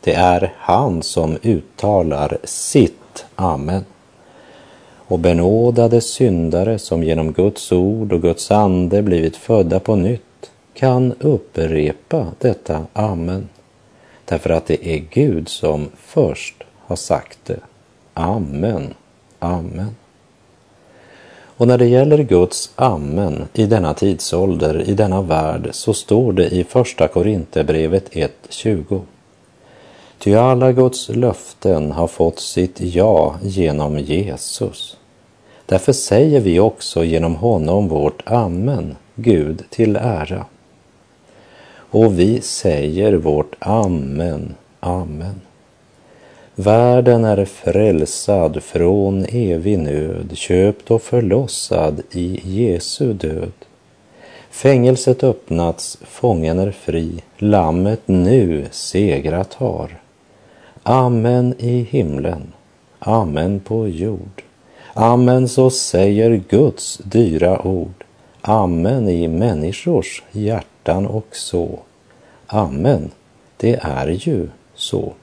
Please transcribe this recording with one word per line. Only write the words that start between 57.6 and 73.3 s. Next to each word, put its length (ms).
nu 640
segrat 840
har. 460
Amen 760
i 320
himlen, 640
amen 640
på 280
jord. 540
Amen, 540
så 220
säger 800
Guds 560
dyra 600
ord. 380
Amen 680
i 200
människors 920
hjärtan 760
och 300
så. 420
Amen, 640